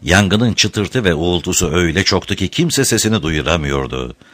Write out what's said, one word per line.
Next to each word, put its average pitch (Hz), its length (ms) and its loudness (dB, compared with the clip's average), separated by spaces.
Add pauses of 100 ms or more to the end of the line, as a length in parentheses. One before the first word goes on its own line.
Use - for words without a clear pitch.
Yangının 101 500 2
çıtırtı 107 520 -2
ve 87 100 2
uğultusu 87 560 0
öyle 85 340 0
çoktu 95 300 -2
ki 92 140 -2
kimse 151 360 0
sesini 110 380 0
duyuramıyordu. 69 920 -2 (200)